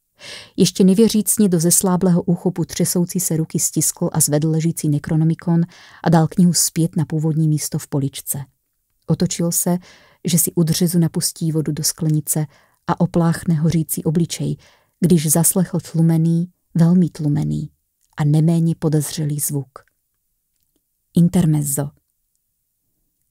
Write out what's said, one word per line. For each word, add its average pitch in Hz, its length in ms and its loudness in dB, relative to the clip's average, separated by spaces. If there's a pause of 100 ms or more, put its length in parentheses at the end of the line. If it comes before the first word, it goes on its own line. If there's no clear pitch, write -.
(580)
Ještě 190 260 2
nevěřícně 208 640 4
do 175 100 2
zesláblého 180 640 2
úchopu 175 420 -2
třesoucí 175 540 -2
se 170 180 -2
ruky 160 220 -2
stiskl - 540 -2
a 160 60 0
zvedl 147 300 2
ležící 160 400 -2
Necronomicon 165 720 0 (420)
a 170 60 0
dal 160 180 4
knihu 175 260 2
zpět - 420 -2
na 156 100 -2
původní 156 420 -2
místo 151 320 -2
v - 80 -14
poličce. 139 500 -6 (720)
Otočil 170 440 -2
se, 180 260 -2 (480)
že 170 140 0
si - 160 -2
u 175 80 2
dřezu 170 360 0
napustí 165 520 -2
vodu 156 200 -2
do 151 120 -6
sklenice 151 640 -2 (420)
a 233 120 -2
opláchne 170 560 0
hořící 156 480 -2
obličej, 156 540 -2 (420)
když 160 320 2
zaslechl 170 480 0 (120)
tlumený, 165 580 2 (260)
velmi 170 340 4
tlumený 151 600 -4 (480)
a 151 60 -2
neméně 160 560 2
podezřelý 147 600 -2
zvuk. 143 400 -8 (1400)
Intermezzo. 151 720 0 (1400)